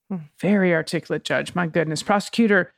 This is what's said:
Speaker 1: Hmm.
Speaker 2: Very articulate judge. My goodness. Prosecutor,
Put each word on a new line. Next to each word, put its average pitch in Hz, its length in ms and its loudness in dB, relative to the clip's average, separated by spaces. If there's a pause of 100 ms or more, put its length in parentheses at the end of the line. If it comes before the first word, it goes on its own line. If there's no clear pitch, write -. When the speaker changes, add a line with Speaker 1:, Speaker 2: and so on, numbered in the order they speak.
Speaker 1:
Hmm. 190 80 -6 (220)
Speaker 2:
Very 185 340 4
articulate 160 520 -4
judge. 143 280 -4
My 175 140 -2
goodness. 156 340 -2
Prosecutor, 202 760 2